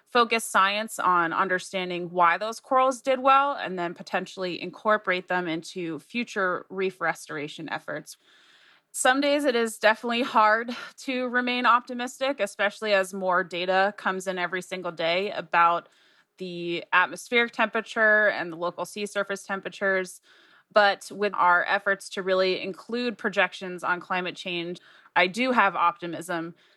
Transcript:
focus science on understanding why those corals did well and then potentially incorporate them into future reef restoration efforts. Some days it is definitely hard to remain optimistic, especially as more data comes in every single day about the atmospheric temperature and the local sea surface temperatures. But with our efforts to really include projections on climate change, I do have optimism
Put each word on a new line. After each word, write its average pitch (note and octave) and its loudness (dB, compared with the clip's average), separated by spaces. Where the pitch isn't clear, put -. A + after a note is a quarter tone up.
focus A3+ 2
science G3+ 0
on E3+ 2
understanding F3+ -2
why F3 4
those G#3+ -6
corals C4 2
did C4 0
well C#4 4
and F#3 -6
then F3 -4
potentially F#3 -6
incorporate F#3 -2
them F3+ 0
into E3 -6
future F#3+ -4
reef F#3+ -4
restoration D#3 -4
efforts. D#3 -10
Some C4+ 2
days C#4+ 2
it B3+ 2
is A3+ -2
definitely A#3 2
hard A#3 2
to B3+ -4
remain B3 0
optimistic, B3 0
especially G#3 -2
as F#3+ 2
more F#3 0
data F#3 0
comes F#3+ -4
in F#3 -2
every F3+ -4
single F#3 -8
day E3+ 0
about E3+ 2
the E3+ -6
atmospheric F#3 0
temperature G#3+ 4
and E3 -2
the D#3+ -10
local F3 -4
sea G#3 -8
surface G3 -4
temperatures. F#3+ -4
But G3+ 4
with G3 -2
our F3+ 4
efforts G3 -2
to G3 -8
really F#3 2
include A#3 -6
projections F#3 -2
on F3 -2
climate F3+ -4
change, F3 -8
I F3+ 6
do A#3+ 0
have G3+ 4
optimism E3+ -2